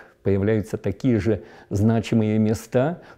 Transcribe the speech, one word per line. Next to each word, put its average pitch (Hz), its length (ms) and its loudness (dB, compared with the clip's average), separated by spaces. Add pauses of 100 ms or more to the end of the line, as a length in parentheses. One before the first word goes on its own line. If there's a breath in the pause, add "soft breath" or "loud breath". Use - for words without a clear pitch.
(220)
появляются 101 540 0
такие 117 420 -2
же 101 240 -2 (280 loud breath)
значимые 110 680 0
места, 120 600 -2 (180 loud breath)